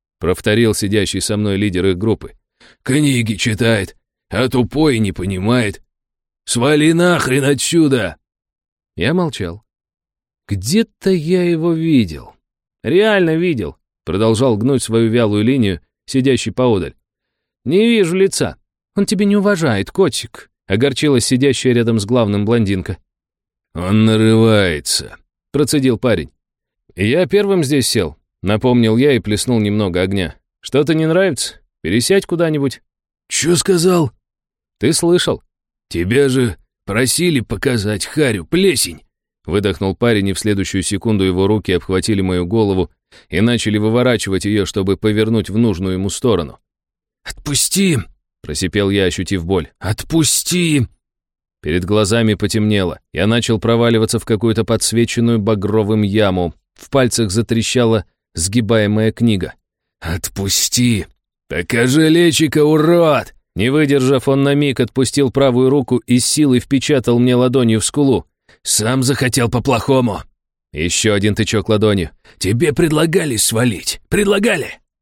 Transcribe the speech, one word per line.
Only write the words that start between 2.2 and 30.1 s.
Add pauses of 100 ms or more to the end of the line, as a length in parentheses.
"Книги
читает, (340)
а
тупой
не
понимает. (640)
Свали
нахрен
отсюда!" (760)
Я
молчал. (840)
"Где-то
я
его
видел. (480)
Реально
видел", (260)
продолжал
гнуть
свою
вялую
линию, (260)
сидящий
поодаль. (720)
"Не
вижу
лица". (360)
"Он
тебя
не
уважает,
котик", (180)
огорчилась
сидящая
рядом
с
главным
блондинка. (760)
"Он
нарывается", (340)
процедил
парень. (640)
"Я
первым
здесь
сел", (240)
напомнил
я
и
плеснул
немного
огня. (240)